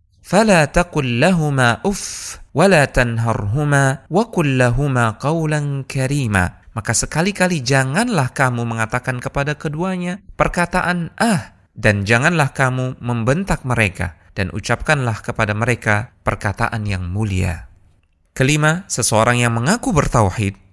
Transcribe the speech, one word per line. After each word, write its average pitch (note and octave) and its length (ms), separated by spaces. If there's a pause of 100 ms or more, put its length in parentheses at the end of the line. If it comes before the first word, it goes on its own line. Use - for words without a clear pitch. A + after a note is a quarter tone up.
(220)
"Fala F3+ 480
taqul C#3 480
lahuma C#3+ 640
uff, - 560 (160)
wa F3+ 160
la D3+ 160
tanharhuma, A#2+ 1200
wa G3 240
qul D3 240
lahuma B2 640
qawlan D3 640
karima." C3 800 (160)
Maka A2 160
sekali-kali F3+ 720
janganlah C#3 640
kamu B2 320
mengatakan A#2 560
kepada C#3 400
keduanya F3 640 (160)
perkataan E3+ 800
"ah", G3+ 400 (160)
dan G2+ 320
janganlah C#3 480
kamu B2+ 480
membentak B2+ 640
mereka, G#2+ 480 (240)
dan G2 160
ucapkanlah A#2+ 720
kepada G#2 320
mereka A2+ 640
perkataan G#2+ 640
yang F#2+ 160
mulia. F#2 640 (640)
Kelima, D3+ 560
seseorang A#2+ 560
yang A#2 160
mengaku G3 320
bertauhid, G#2+ 640 (180)